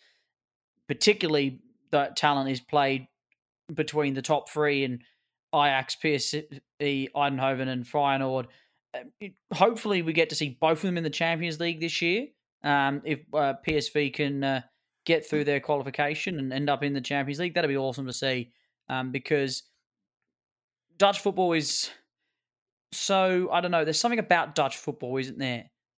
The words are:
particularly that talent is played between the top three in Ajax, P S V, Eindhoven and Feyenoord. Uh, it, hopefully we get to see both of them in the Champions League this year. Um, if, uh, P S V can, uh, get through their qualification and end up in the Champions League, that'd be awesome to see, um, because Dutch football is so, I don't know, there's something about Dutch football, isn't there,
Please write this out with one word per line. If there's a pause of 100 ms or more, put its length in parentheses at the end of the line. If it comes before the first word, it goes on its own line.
(880)
particularly (320)
that
talent
is
played (680)
between
the
top
three
in (500)
Ajax,
P
S (460)
V,
Eindhoven
and
Feyenoord. (480)
Uh, (160)
it, (220)
hopefully
we
get
to
see
both
of
them
in
the
Champions
League
this
year. (360)
Um,
if, (120)
uh,
P
S
V
can,
uh, (460)
get
through
their
qualification
and
end
up
in
the
Champions
League,
that'd
be
awesome
to
see, (380)
um,
because (1400)
Dutch
football
is (1040)
so,
I
don't
know,
there's
something
about
Dutch
football,
isn't
there, (280)